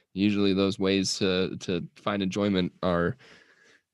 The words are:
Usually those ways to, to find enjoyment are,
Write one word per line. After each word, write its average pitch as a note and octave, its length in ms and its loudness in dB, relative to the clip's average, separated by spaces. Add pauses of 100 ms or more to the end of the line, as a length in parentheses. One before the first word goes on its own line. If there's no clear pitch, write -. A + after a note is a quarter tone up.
(120)
Usually G2+ 420 2
those F#2+ 240 2
ways F#2+ 400 0
to, F#2 400 0
to F2 280 -6 (100)
find G#2 260 -4
enjoyment F#2+ 500 0 (100)
are, F2 340 0 (760)